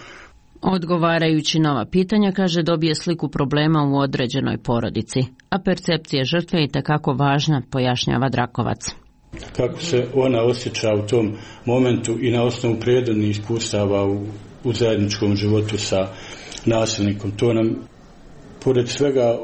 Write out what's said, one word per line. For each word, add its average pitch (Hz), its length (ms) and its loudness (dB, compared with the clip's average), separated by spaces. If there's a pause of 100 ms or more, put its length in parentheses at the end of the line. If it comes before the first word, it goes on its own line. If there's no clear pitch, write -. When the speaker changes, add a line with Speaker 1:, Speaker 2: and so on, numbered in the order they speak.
(640)
Speaker 1:
Odgovarajući 165 960 2
na 151 140 4
ova 113 140 0
pitanja, 190 460 2
kaže, 175 300 2
dobije 160 320 2
sliku 165 340 -2
problema 151 540 2
u 139 160 2
određenoj 131 600 -2
porodici, 113 640 -2 (300)
a 190 80 0
percepcija 165 680 -2
žrtve 170 340 -2
je 151 60 2
itekako 147 480 -2
važna, 143 580 2
pojašnjava 127 580 0
Drakovac. 120 500 -2 (800)
Speaker 2:
Kako 123 240 -2
se 123 340 0
ona 131 280 2
osjeća 120 520 0
u 104 120 0
tom 107 260 2 (340)
momentu 120 540 2
i 123 100 0
na 120 120 2
osnovu 120 380 0
prethodnih 117 500 2
iskustava 104 760 0
u, 101 200 -2 (380)
u 120 80 0
zajedničkom 104 640 0
životu 104 420 0
sa 95 300 -2 (560)
nasilnikom. 104 680 0
To 120 220 0
nam, 113 220 2 (880)
pored 123 240 2
svega 127 560 2